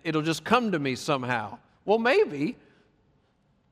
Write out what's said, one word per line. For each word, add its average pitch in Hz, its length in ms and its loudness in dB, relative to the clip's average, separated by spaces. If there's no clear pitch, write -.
it'll 156 180 0
just 160 220 -4
come 226 260 2
to 175 80 0
me 135 160 -2
somehow." 123 640 -4
Well, 208 140 4
maybe, 226 580 0